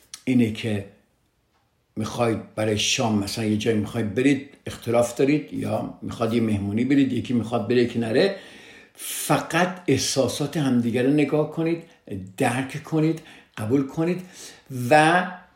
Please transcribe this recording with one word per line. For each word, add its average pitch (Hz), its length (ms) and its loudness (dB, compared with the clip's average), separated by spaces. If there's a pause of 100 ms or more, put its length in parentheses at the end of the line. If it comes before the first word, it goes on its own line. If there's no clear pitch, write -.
(240)
اینه 120 280 2
که 107 340 -4 (1080)
می‌خواید 110 600 -2
برای 110 220 0
شام 107 460 0
مثلاً 107 220 -4
یه 107 120 2
جایی 110 200 2
می‌خواید 104 380 -4
برید، 135 340 2 (160)
اختلاف 117 500 0
دارید 147 380 0
یا 107 480 -4
می‌خواد 110 320 -4
یه 117 80 2
مهمونی 107 440 0
برید، 139 280 2
یکی 120 200 -4
می‌خواد 107 340 -2
بره، 123 160 4
یکی 117 160 0
نره، 131 360 2 (600)
فقط - 920 -2
احساسات 135 680 0
همدیگه 123 440 2
رو 127 80 2
نگاه 151 420 2
کنید، 165 320 -2 (540)
درک 131 460 -2
کنید، 160 380 0 (360)
قبول 131 300 0
کنید 175 340 -2 (680)
و 160 380 6 (280)